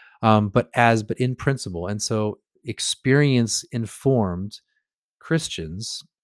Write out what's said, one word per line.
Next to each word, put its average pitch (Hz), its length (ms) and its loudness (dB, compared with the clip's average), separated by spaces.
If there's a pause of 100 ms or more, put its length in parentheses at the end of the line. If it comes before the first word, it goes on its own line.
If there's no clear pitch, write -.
(220)
um, 107 260 4
but 117 260 0
as, 117 280 4
but - 160 -6
in 127 160 -2
principle. 95 540 -4
And 104 120 -6
so 107 380 -2 (260)
experience 131 1080 0
informed 104 880 -2 (580)
Christians 98 840 -6 (220)